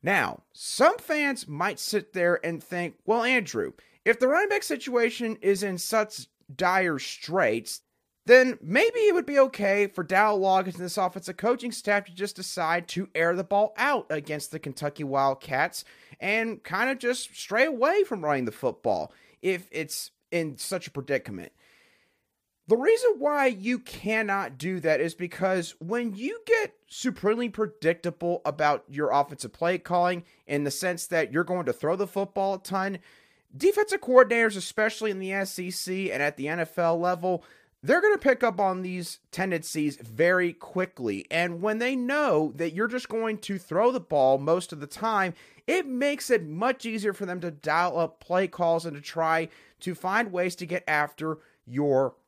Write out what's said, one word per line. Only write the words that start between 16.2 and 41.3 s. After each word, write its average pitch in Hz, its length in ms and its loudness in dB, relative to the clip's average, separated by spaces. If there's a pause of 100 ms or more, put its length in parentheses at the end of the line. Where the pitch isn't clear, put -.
and 220 420 -2
kind 220 280 -2
of 269 80 -4
just 247 360 -4
stray 233 300 0
away 320 400 2
from 190 200 -4
running 143 200 2
the 110 80 -4
football 101 600 -2 (300)
if 180 280 -2
it's - 420 -8 (180)
in 160 280 -2
such - 280 -6
a - 40 -14
predicament." 123 600 -6 (1160)
The 214 80 6
reason 453 420 4
why 285 280 2
you 240 340 0
cannot 202 760 -2
do 175 240 -4
that 156 200 2
is 165 160 -2
because 180 640 -2
when 220 340 -4
you 330 320 -6
get 440 280 0 (120)
supremely 233 640 -2
predictable 175 960 -2
about 147 420 0
your 139 240 -2
offensive 139 420 0
play 175 260 -2
calling 175 460 0 (220)
in 147 160 0
the 143 80 0
sense 180 360 -4
that 160 260 0
you're 160 100 2
going 175 240 -2
to 123 60 0
throw 160 240 -2
the 196 100 -2
football 196 480 -2
a 190 60 -8
ton, 190 400 -4 (560)
defensive 403 460 2
coordinators, 233 540 4
especially 214 540 -4
in 190 80 -6
the 190 140 -6
S 196 260 -4
E 180 140 -8
C 185 400 -6
and 131 100 -2
at 147 140 -2
the 135 100 -8
N 165 140 -4
F 160 180 -6
L 170 220 2
level, 180 420 0 (400)
they're 294 200 4
gonna 415 160 4
pick 254 260 2
up 208 160 0
on 185 220 0
these 180 360 -8 (140)
tendencies 160 640 -2
very 175 560 2
quickly. 131 760 -6
And 170 340 -2